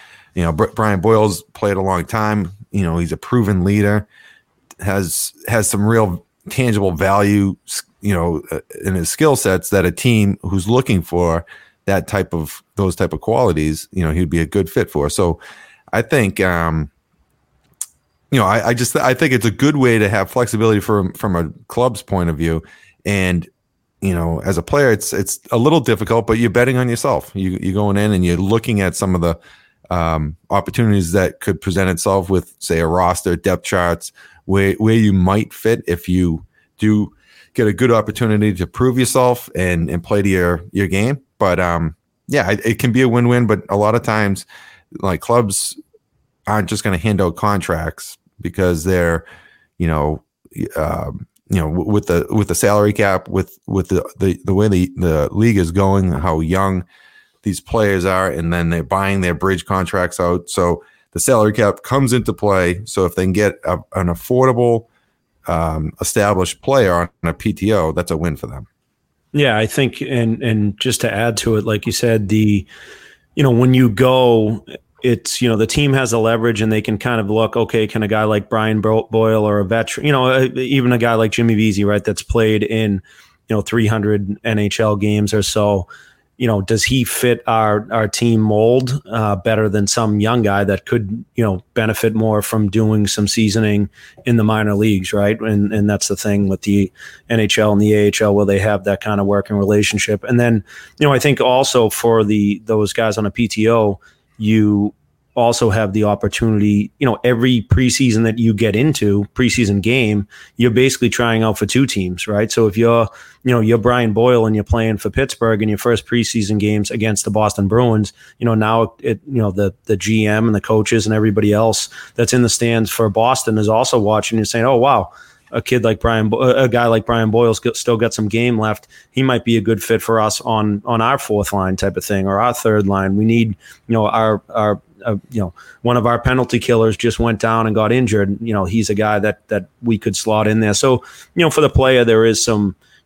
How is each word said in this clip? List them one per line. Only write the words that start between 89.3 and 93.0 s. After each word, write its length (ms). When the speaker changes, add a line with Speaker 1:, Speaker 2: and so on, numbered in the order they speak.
Speaker 2:
better 320
than 180
some 320
young 240
guy 220
that 220
could, 380
you 80
know, 180
benefit 400
more 280
from 260
doing 380